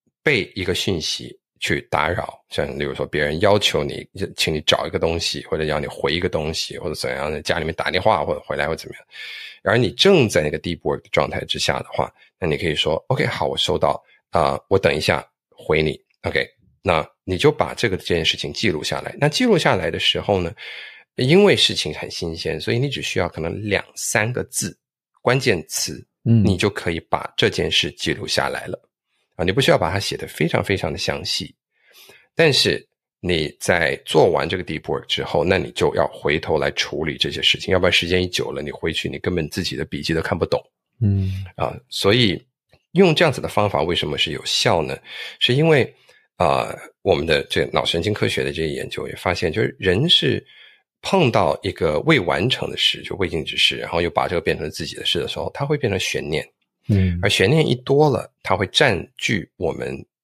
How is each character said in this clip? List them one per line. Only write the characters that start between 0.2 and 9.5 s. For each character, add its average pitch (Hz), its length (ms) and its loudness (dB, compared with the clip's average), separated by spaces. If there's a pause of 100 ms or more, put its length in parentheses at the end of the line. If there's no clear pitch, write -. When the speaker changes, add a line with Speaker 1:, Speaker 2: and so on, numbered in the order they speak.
Speaker 1:
被 123 320 2
一 95 100 -6
个 90 120 0
讯 87 260 -2
息 - 340 -8 (240)
去 73 200 -2 (120)
打 76 180 2
扰， - 400 -6
像 76 180 -2 (100)
例 73 60 -4
如 69 100 -4
说 71 120 -4
别 73 180 -2
人 76 160 0
要 101 180 4
求 82 260 0
你， - 220 -6 (300)
请 - 160 -2
你 78 100 -2
找 - 260 0
一 - 20 -10
个 98 80 -2
东 82 220 0
西， - 260 -6
或 - 100 -6
者 80 80 -2
要 76 160 0
你 73 60 -4
回 - 260 -4
一 82 80 0
个 87 80 0
东 80 240 -2
西， - 280 -6
或 85 100 -8
者 76 60 -6
怎 65 160 -4
样 69 200 -4
的， 76 120 -4
家 85 160 -2
里 78 60 -4
面 80 100 -4
打 - 160 -4
电 87 100 -2
话， 87 240 2
或 85 80 -2
者 71 100 -8
回 - 140 -6
来， 73 100 -2
或 80 80 -2
者 - 60 -8
怎 - 80 -16
么 - 60 -16
样， - 100 -20 (580)